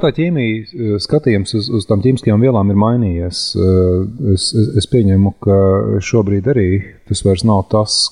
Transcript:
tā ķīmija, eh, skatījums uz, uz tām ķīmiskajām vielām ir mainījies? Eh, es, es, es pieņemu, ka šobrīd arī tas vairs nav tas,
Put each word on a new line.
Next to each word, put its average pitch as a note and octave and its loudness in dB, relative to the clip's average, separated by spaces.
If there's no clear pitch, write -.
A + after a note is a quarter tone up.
tā D#3 2
ķīmija, D3+ 0
eh, G#2+ -4
skatījums A2+ -2
uz, G#2+ -4
uz G#2+ -2
tām G2+ 0
ķīmiskajām A#2 2
vielām A2 2
ir G2 0
mainījies? G2+ -2
Eh, F#2+ 0
es, - -4
es, A2 2
es - -6
pieņemu, G2 2
ka G2 2
šobrīd G2+ 0
arī G#2+ 0
tas - -4
vairs G2 0
nav G2+ 2
tas, G#2+ -2